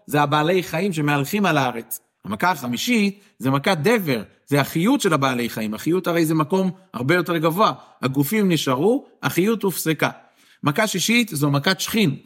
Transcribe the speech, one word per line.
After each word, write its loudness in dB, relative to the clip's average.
זה 0
הבעלי 2
חיים -4
שמהלכים 0
על 2
הארץ. -4
המכה -2
החמישית, -2
זה -2
מכת 0
דבר, 2
זה 2
החיות 2
של 2
הבעלי 0
חיים. -6
החיות -2
הרי 2
זה 2
מקום 2
הרבה 0
יותר 0
גבוה. 2
הגופים 0
נשארו, 0
החיות 0
הופסקה. -2
מכה 0
שישית, 0
זו 0
מכת 0
שכין. 0